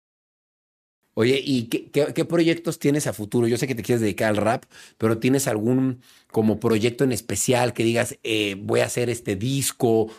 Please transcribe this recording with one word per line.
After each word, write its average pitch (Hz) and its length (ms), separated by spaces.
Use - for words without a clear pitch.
Oye, 127 240
¿y 127 260
qué, - 220
qué, 143 220
qué 160 140
proyectos 165 520
tienes 143 280
a 117 80
futuro? 117 320
Yo 117 100
sé 147 100
que 131 80
te 113 80
quieres 120 200
dedicar 107 260
al 107 80
rap, 107 280
pero 113 200
¿tienes 131 300
algún 123 540
como 107 300
proyecto 113 440
en 131 80
especial 120 600
que 120 120
digas, 117 380
eh, 104 360
voy 107 220
a 120 40
hacer 120 240
este 117 260
disco 113 840